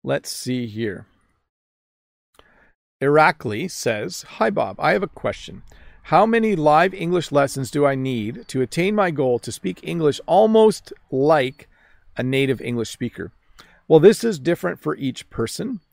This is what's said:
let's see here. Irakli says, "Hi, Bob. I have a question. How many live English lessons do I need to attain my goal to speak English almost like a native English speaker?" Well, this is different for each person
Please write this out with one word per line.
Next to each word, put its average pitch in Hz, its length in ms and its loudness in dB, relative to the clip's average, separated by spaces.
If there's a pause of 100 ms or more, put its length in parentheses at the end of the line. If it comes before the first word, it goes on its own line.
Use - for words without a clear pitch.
let's 139 280 -4
see 127 340 -6
here. 107 400 -8 (2000)
Irakli 143 680 2
says, 120 540 -6
"Hi, - 260 -2
Bob. 113 300 -4
I 156 140 0
have 196 100 -2
a 196 40 -8
question. - 560 -10 (400)
How 175 220 4
many 226 300 0
live 156 380 4
English 175 380 -4
lessons 139 400 0
do 143 140 2
I 139 100 2
need 131 520 -6
to 131 140 -4
attain 180 340 -2
my 196 160 0
goal 131 280 0
to - 120 -10
speak 185 320 -8
English 165 420 0
almost 220 680 4 (200)
like 135 580 0 (480)
a 120 60 -6
native 131 380 0
English 117 280 -6
speaker?" 101 420 -10 (560)
Well, 156 120 6
this 196 240 8
is 214 160 -2
different 170 400 -4
for 156 160 -4
each - 340 -8
person 208 520 -6 (120)